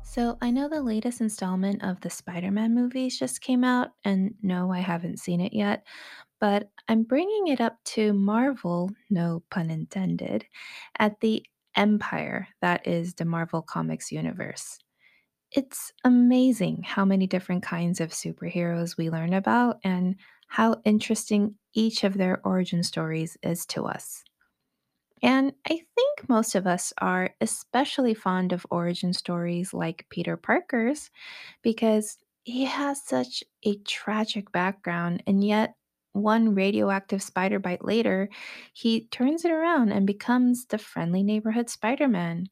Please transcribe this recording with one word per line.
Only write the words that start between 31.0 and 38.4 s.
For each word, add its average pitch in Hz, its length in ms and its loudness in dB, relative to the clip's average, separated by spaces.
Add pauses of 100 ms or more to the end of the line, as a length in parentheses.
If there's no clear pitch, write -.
because 220 560 2 (240)
he 254 220 -2
has 285 380 -4
such 254 400 -4 (200)
a 208 140 0
tragic 208 760 -4
background, 175 720 -2
and 196 180 4
yet 208 300 2 (380)
one 214 420 4
radioactive 196 720 2
spider 190 340 0
bite 190 260 -4
later, 202 460 2 (440)